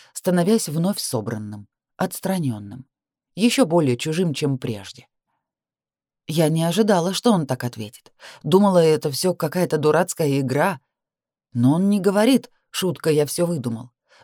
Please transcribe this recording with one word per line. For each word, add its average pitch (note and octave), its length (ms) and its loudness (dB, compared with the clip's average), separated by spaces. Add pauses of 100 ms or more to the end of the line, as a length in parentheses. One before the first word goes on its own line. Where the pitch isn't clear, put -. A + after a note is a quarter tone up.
(120)
становясь F3+ 560 0
вновь E3 300 -2
собранным, G#2 680 -8 (280)
отстранённым, C3+ 880 -6 (500)
ещё A#3 280 2
более D3+ 320 2
чужим, D#3 380 -2
чем C#3 240 -2
прежде. G#2+ 480 -10 (1200)
Я D#3+ 220 0
не D#3+ 160 0
ожидала, F#3 500 0
что A#3+ 160 0
он E3 160 2
так B2+ 160 -6
ответит. A2+ 500 -12 (300)
Думала, F#3 360 4
это D#3 320 2
всё F3 240 -2
какая-то E3+ 440 -2
дурацкая D3+ 600 0
игра. C#3+ 400 -2 (720)
Но B2 220 4
он G3 160 2
не G3+ 100 2
говорит: G#3 500 2 (200)
«Шутка, D#3+ 400 -4
я D3 140 4
всё F3 220 -4
выдумал». A#2+ 460 -6 (320)